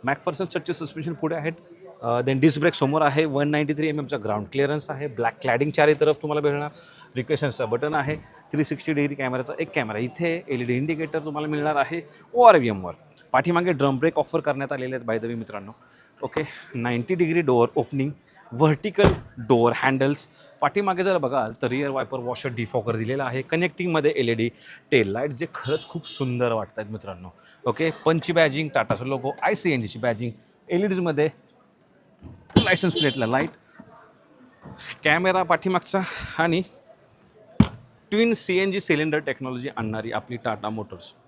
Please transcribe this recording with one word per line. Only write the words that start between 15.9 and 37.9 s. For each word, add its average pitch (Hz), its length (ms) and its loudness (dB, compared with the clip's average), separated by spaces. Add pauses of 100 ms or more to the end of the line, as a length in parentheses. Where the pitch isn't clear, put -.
ओके, 151 220 -4 (320)
नाईन्टी 120 400 -2
डिग्री 170 260 2
डोअर 123 340 6
ओपनिंग, 139 360 -2 (400)
व्हर्टिकल 156 560 4 (300)
डोअर 120 380 4
हँडल्स. 135 540 0 (320)
पाठीमागे 185 420 0
जर 190 140 2
बघाल 123 440 -2
तर 127 60 -2
रिअर 139 220 -2
वायपर 131 300 -4
वॉशर 123 300 -6
डिफॉगर 113 460 -4
दिलेला 123 280 -4
आहे, 127 180 -4
कनेक्टिंगमध्ये 165 720 0
एलईडी 117 340 2 (420)
टेल 113 160 6
लाईट 123 240 -4
जे 135 220 -6
खरंच 151 340 -4
खूप - 200 -10
सुंदर 123 440 -2
वाटत 110 280 -4
आहेत 107 120 -10
मित्रांनो. 92 380 -12 (360)
ओके, 156 240 0 (160)
पंच 165 260 2
बॅजिंग, 156 440 2
टाटाचा 113 300 0
लोगो, 135 260 -4 (100)
आयसीएनजीची 143 580 -2
बॅजिंग, 117 320 -2 (380)
एलईडीजमध्ये 175 600 0 (1300)
लायसन्स 180 360 2
प्लेटला 131 320 0
लाईट, 131 240 0 (1500)
कॅमेरा 185 400 4
पाठीमागचा 180 560 0 (400)
आणि 170 220 2 (1500)